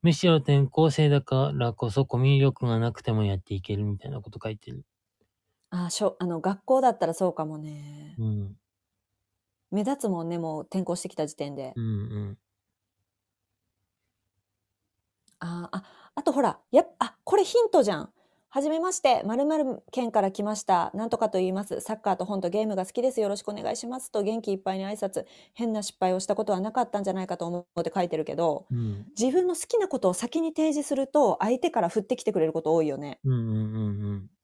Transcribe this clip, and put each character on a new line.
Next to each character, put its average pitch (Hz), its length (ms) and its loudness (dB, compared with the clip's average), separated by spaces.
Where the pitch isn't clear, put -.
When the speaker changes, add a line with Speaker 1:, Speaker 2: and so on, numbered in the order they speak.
Speaker 1:
む 165 100 6
し 170 140 2
ろ 165 100 8
転 143 300 4
校 156 240 4
生 151 180 4
だ 143 120 6
か 135 320 0
ら 120 200 0
こ 117 180 -2
そ 135 160 2
コ - 100 -4
ミ 135 220 6
ュ - 20 6
力 135 260 2
が 117 120 2
な 113 140 0
く - 80 -12
て - 100 -4
も 107 140 2
や 98 120 2
っ - 20 -2
て - 160 -8
い 95 80 -4
け 107 120 -4
る」 101 120 -2
み 101 120 -2
た - 100 -12
い 139 40 -8
な 131 80 -8
こ 107 100 -16
と 107 100 -14
書 110 100 -6
い 107 80 -10
て - 120 -18
る。 127 140 -14
Speaker 2:
あ、 180 200 -6
し - 120 -6
ょ-、 202 180 0
あ 180 60 -4
の、 170 140 -4
学 196 240 -4
校 262 160 4
だ 254 100 6
っ 226 80 -2
た 180 80 0
ら 165 80 0
そ 185 140 0
う 175 40 -2
か 160 120 -4
も 151 140 -8
ね。 147 600 -14
Speaker 1:
う 113 60 -4
ん。 104 320 -4
Speaker 2:
目 202 100 0
立 277 200 -2
つ 226 60 -2
も 175 140 -2
ん 165 60 -4
ね、 170 100 -4
も 160 220 -4
う - 20 -8
転 190 220 -4
校 170 100 -2
し 175 80 -8
て 185 60 -8
き - 80 -12
た 151 100 -2
時 151 100 -10
点 143 200 -8
で。 135 180 -10
Speaker 1:
う 120 60 -8
ん 113 40 -6
う 113 40 -4
ん。 - 40 -20
Speaker 2:
あ、 170 320 -8
あ、 190 100 -6
あ 285 80 -6
と 302 100 2
ほ 269 100 2
ら、 - 180 0
や 294 120 8
っ-、 359 60 0
あ、 - 240 -2
こ - 120 2
れ 403 80 6
ヒ - 160 2
ン 440 100 4
ト 311 120 6
じ 202 80 2
ゃ 165 100 -2
ん。 - 100 -12
「は 277 140 -2
じ 302 80 2
め 320 100 2
ま 359 100 0
し - 120 -6
て、 262 220 4
〇 240 200 0
〇 302 460 0
県 240 220 -4
か 214 100 4
ら 190 80 2
来 190 120 -6
ま 208 140 -2
し - 80 -8
た。 175 300 2
な 214 120 -4
ん 226 40 -4
と - 80 -2
か 220 100 2
と 220 80 -2
言 185 120 2
い 185 40 -2
ま 196 120 -4
す。 - 160 -6
サ - 140 -6
ッ 214 60 -14
カ 196 120 0
ー 180 40 0
と 202 80 -4
本 196 160 -4
と 180 80 -2
ゲ 196 140 0
ー 220 40 0
ム 214 80 -2
が 190 120 -2
好 - 60 -16
き 240 100 -2
で 254 80 4
す。 247 100 -2
よ 208 80 2
ろ 202 80 -2
し 202 60 -10
く - 80 -8
お - 20 -6
願 214 180 -6
い 233 60 -4
し 240 100 -10
ま 254 140 -8
す」 - 120 -12
と 208 100 0
元 220 180 -2
気 208 120 -2
い - 20 2
っ 190 60 -4
ぱ 190 160 -4
い - 20 -4
に 190 80 -4
挨 202 60 -6
拶。 202 340 -6
変 233 220 -2
な 214 80 -2
失 - 180 -10
敗 185 140 2
を 185 60 0
し 190 60 -10
た 202 100 0
こ 214 80 0
と 208 100 0
は 180 60 0
な 214 120 -2
か 247 100 2
っ 233 80 -2
た 208 100 -2
ん 196 40 -2
じ 196 60 0
ゃ - 20 0
な 190 100 -2
い 185 40 -6
か 175 100 -4
と 170 100 -4
思 175 200 -6
っ 170 40 0
て 165 120 -2
書 196 60 0
い 175 80 2
て 165 80 -2
る 156 80 0
け 156 100 -6
ど、 160 360 0
Speaker 1:
う 127 40 -4
ん。 107 320 -4
Speaker 2:
自 240 120 4
分 359 160 2
の 359 80 0
好 - 120 -6
き 480 120 0
な 392 100 2
こ 262 100 -2
と 190 100 2
を 180 60 2
先 - 260 -4
に 320 140 -2
提 311 180 2
示 285 160 -2
す 285 80 0
る 269 100 0
と、 269 340 4
相 240 180 2
手 247 120 2
か 226 120 2
ら 175 80 2
降 214 100 0
っ - 40 -6
て 247 120 0
き - 80 -14
て 214 80 0
く 170 80 2
れ 160 60 4
る 156 80 0
こ 160 80 -2
と 160 100 2
多 165 100 4
い 156 60 2
よ 139 80 -2
ね。 143 280 -12
Speaker 1:
う 139 40 2
ん 131 40 4
う 123 40 2
ん - 20 0
う 117 40 -2
ん 113 100 -2
う 107 600 -2
ん。 98 160 -10